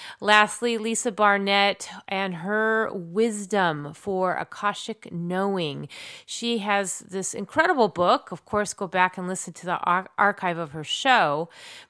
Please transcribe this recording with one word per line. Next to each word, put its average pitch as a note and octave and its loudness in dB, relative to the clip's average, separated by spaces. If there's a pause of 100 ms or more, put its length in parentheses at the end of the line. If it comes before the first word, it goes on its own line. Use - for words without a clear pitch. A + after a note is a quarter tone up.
(200)
Lastly, G#3+ 4
Lisa A3 -2
Barnett G3+ 2 (180)
and F#3+ -4
her G#3+ 0
wisdom F#3 0
for F#3 -2
Akashic - -6
Knowing. F3 -2 (380)
She A#3 -4
has G3+ -2
this F#3 -8
incredible C#4+ 2
book. F#3 2
Of - -14
course, G#3 -2
go G3+ -6
back F3+ 2
and F3+ -6
listen F#3 -6
to - -14
the F3 -2
ar-, F#3 0
archive E3 2
of E3 -6
her D#3 -8
show. E3+ 2 (400)